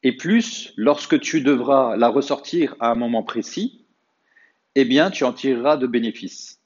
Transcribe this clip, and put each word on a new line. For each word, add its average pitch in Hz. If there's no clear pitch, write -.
et 127
plus, -
lorsque 143
tu -
devras 131
la 120
ressortir 139
à 117
un 117
moment 117
précis, -
eh 135
bien, 143
tu -
en 123
tireras 135
de 127
bénéfices. -